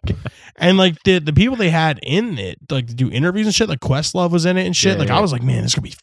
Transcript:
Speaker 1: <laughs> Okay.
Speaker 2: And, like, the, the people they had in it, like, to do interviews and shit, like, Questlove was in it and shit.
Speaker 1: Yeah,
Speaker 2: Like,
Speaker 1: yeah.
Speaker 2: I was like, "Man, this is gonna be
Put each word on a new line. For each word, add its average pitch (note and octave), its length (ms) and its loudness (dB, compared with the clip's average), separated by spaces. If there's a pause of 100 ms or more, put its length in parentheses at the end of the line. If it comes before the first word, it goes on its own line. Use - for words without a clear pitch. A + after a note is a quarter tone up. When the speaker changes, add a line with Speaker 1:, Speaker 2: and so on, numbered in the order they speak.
Speaker 1:
<laughs> - 60 -4
Okay. F#2+ 40 -4 (420)
Speaker 2:
And, F3+ 200 4
like, F#3 280 2
the, F#3 160 4
the D3+ 120 -4
people A#3 240 4
they G3 140 0
had D#3+ 320 0
in G3 360 -2
it, F#2+ 200 -8 (120)
like, C3 180 -2
to A#2 60 -10
do B2 160 0
interviews F3+ 360 0
and G#3 80 0
shit, A3 160 0
like, C3+ 100 -4
Questlove E3+ 500 -2
was E3+ 140 2
in F3+ 140 2
it F#3 80 -2
and F3+ 100 -2
shit. G3 160 2
Speaker 1:
Yeah, - 60 -2
Speaker 2:
Like, - 100 0
Speaker 1:
yeah. C3+ 80 2
Speaker 2:
I F#3 40 4
was F#3 120 0
like, A#2+ 100 -4
"Man, B2 200 0
this A#2 100 -2
is - 20 0
gonna - 140 -4
be - 140 -16